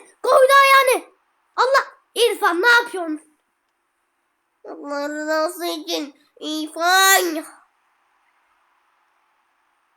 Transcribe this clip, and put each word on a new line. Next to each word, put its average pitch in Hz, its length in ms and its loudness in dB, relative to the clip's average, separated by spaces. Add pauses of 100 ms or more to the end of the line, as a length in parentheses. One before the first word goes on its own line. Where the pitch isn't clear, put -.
(220)
Koydu 523 300 4 (100)
ayağını. 523 420 4 (520)
Allah. 508 300 2 (280)
İrfan, 381 480 0
ne 480 60 4
yapıyorsun? 381 520 0 (1400)
Allah 285 440 -10
rızası 311 580 -6
için. 320 540 -8 (200)
İrfan. 330 1040 0 (2500)